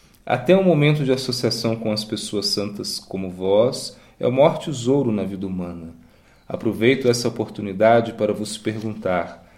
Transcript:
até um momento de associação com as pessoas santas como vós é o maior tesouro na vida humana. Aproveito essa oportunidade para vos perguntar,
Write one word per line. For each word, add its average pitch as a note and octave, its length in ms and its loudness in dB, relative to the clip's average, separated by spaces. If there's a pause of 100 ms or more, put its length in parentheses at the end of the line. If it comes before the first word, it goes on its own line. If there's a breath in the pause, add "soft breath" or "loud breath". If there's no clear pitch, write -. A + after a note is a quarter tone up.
(260 loud breath)
até - 300 2
um G3 80 4
momento D3 400 4
de C3 80 2
associação A#2 640 -2
com A2 160 -4
as G#2 120 -4
pessoas G#2 440 -6
santas G2+ 500 -6
como F#2+ 320 -8
vós G2 640 2 (220 loud breath)
é - 80 0
o B2 60 2
maior C3+ 260 6
tesouro B2+ 540 0
na G2+ 120 0
vida F#2+ 220 -6
humana. F2 480 -8 (540 soft breath)
Aproveito A#2+ 600 2
essa A#2+ 200 2
oportunidade A2 840 2
para G#2 180 0
vos G#2 260 -8
perguntar, G#2 880 -6 (120)